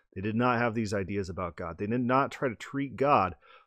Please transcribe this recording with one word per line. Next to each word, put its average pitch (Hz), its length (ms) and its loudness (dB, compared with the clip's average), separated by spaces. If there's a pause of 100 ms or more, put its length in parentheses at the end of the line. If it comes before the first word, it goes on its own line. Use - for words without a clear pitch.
(160)
They 98 60 -8
did 107 140 -2
not 120 240 4
have 117 140 2
these 110 200 -2
ideas 98 360 -2
about 87 280 -6
God. 85 200 -8
They 101 100 -4
did 117 120 0
not 127 320 2
try - 160 -4
to 110 80 -4
treat 139 400 -8
God 107 400 4 (320)